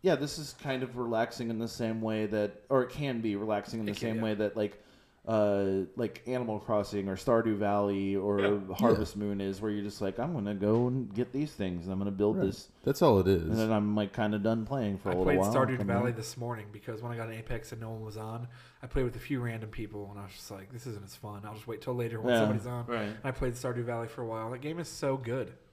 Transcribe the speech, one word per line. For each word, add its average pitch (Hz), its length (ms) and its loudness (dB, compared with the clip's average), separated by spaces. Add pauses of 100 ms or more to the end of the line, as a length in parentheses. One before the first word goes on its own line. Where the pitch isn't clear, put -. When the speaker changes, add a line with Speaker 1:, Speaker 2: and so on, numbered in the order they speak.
Speaker 1:
"Yeah, 175 140 8
this 143 220 -2
is 147 240 -10
kind 131 220 -2
of 120 140 -6
relaxing 117 520 0
in 113 100 -2
the 117 80 -2
same 113 340 -2
way 110 260 0
that, 104 420 0
or 131 140 6
it 123 60 -2
can 139 320 -4
be 110 140 0
relaxing 107 440 -2
in 107 60 -4
the 104 80 -2
Speaker 2:
It - 40 -4
can, - 120 -8
Speaker 1:
same 110 80 0
Speaker 2:
yeah. 113 60 0
Speaker 1:
way 110 120 2
that, 104 220 0
like, 107 240 -2 (460)
uh, 101 540 4 (160)
like, 110 280 -4
Animal 120 320 -2
Crossing 101 520 0
or 95 80 -2
Stardew 113 400 4
Valley 101 580 2
or 101 240 2
Speaker 2:
Yeah. 101 180 4 (200)
Speaker 1:
Harvest 107 400 4
Speaker 3:
Yeah. 104 60 -2
Speaker 1:
Moon 101 180 -2
is," 98 200 -2
where 110 100 0
you're 104 120 -2
just 101 180 -6
like, 95 180 -2
"I'm 143 140 -2
gonna 104 220 -2
go 110 320 4
and 123 260 -2
get 120 200 -2
these 147 180 -2
things 90 320 -4
and 92 80 -4
I'm 95 80 -2
gonna 98 120 0
build 101 260 4
Speaker 3:
Right. 95 80 2
Speaker 1:
this." - 240 -4 (140)
Speaker 3:
That's - 180 2
all 123 180 8
it 92 80 6
is. 90 160 6
Speaker 1:
And 107 140 0
then 110 160 4
I'm, 104 200 2
like, 104 200 0
kinda 107 260 0
done 110 260 0
playing 107 340 -2
for 98 100 -4
a - 20 2
Speaker 2:
I 87 40 2
Speaker 1:
little 90 100 2
Speaker 2:
played 90 140 6
Speaker 1:
while. 101 140 4
Speaker 2:
Stardew 131 260 2
Speaker 1:
Come 101 80 -2
Speaker 2:
Valley 120 240 2
Speaker 1:
on. 113 60 -4
Speaker 2:
this - 200 -10
morning 117 340 -6
because 107 320 -10
when 120 80 -8
I 117 60 -6
got 113 100 -6
an 113 60 -10
Apex 113 400 -8
and 113 80 -10
no 113 80 -8
one 110 160 -8
was 107 100 -10
on, 113 320 -8 (340)
I 123 60 -14
played 135 160 0
with 113 140 -2
a - 20 -10
few 135 220 -4
random 113 280 -6
people 104 420 -8
and 101 80 -12
I 101 40 -12
was 95 80 -14
just - 180 -18
like, 98 220 -12
"This 123 160 -12
isn't 101 160 -10
as 95 140 -18
fun. 104 280 -12
I'll 107 100 -10
just 110 120 -14
wait 113 140 -8
till 127 140 -4
later 117 260 -2
when 123 120 4
Speaker 1:
Yeah, 117 80 8
Speaker 2:
somebody's 107 260 2
on." 120 200 -6
Speaker 1:
right. 120 140 -2
Speaker 2:
And 104 240 -4
I 131 60 0
played 127 240 -2
Stardew 120 280 -4
Valley 117 240 -2
for - 140 -8
a 120 60 -4
while. 113 240 -4
That 127 100 -8
game 160 180 -6
is 160 80 -6
so 135 300 -2
good. 120 340 -4 (220)